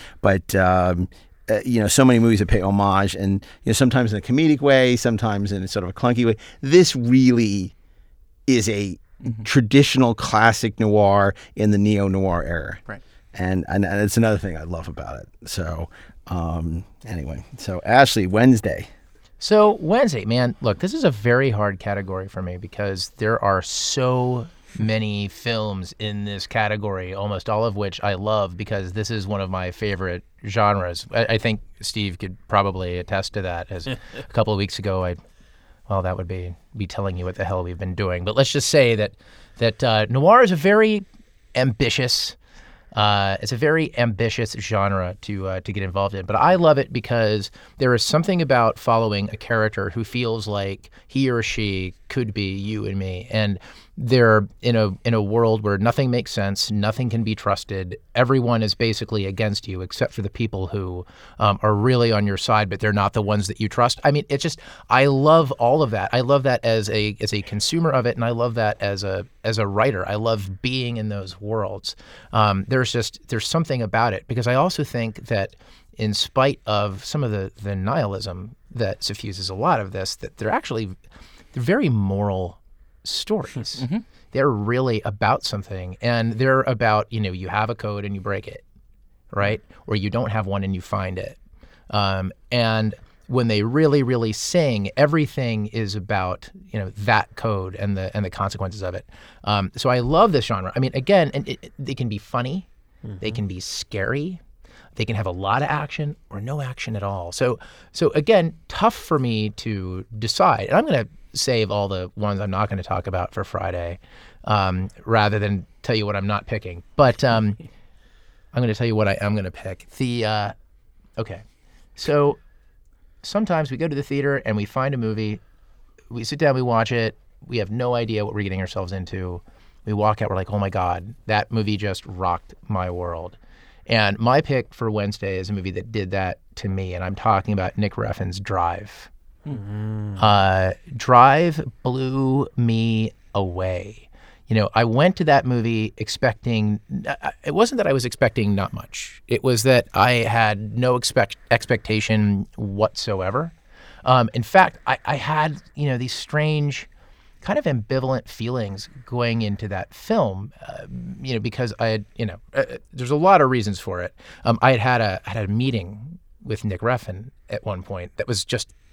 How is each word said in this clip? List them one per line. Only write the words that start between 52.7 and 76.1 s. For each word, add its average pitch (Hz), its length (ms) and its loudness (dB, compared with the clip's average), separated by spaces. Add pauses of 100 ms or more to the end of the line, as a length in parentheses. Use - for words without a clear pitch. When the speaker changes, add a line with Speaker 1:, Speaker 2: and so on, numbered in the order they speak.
Speaker 3:
and 98 120 -4
me. 92 320 -8
And 104 280 0 (420)
they're 113 460 6 (160)
in 117 140 2
a, 104 280 2
in 120 80 0
a 113 80 2
world 110 440 2
where 101 120 2
nothing 120 320 2
makes 120 220 -2
sense, 98 400 -4
nothing 107 400 -2
can 113 140 -2
be 107 100 -2
trusted. 98 600 -4 (180)
Everyone 120 480 2
is 104 100 0
basically 107 540 -2
against 101 400 -2
you 92 140 -8
except 92 320 -4
for 110 100 -6
the 98 80 -4
people 101 380 -4
who, 90 360 -6 (360)
um, 101 220 4
are 107 120 4
really 117 380 4
on 104 120 2
your 101 120 0
side, 107 340 2
but 98 80 -6
they're 107 140 2
not 101 200 2
the 110 100 0
ones 104 260 0
that - 120 -6
you 107 80 0
trust. 123 360 2
I 143 80 6
mean, 147 160 0
it's 139 160 -2
just, - 160 -4 (280)
I 131 180 6
love 143 460 6
all 127 300 2
of 123 80 0
that. 98 220 -2
I 123 80 2
love 131 240 2
that 127 200 0
as 113 260 2
a, 107 300 0
as 104 140 -2
a 101 80 -2
consumer 165 480 0
of 127 160 2
it, 120 80 0
and 117 100 -2
I 117 60 0
love 117 240 -2
that 107 260 0
as 101 220 -4
a, 98 240 -4 (160)
as 110 160 -2
a 107 80 0
writer. 101 420 0
I 101 60 -4
love 104 480 -4
being 127 340 -4
in 107 120 -4
those 95 320 -10
worlds. 104 560 -6 (360)
Um, 101 360 2
there's 127 240 0
just, - 260 -4 (100)
there's 113 200 -4
something 147 340 0
about 113 300 0
it, 95 160 -8
because 117 180 -2
I 123 80 2
also 156 300 2
think 113 420 -6
that 98 300 -4 (400)
in 107 180 -2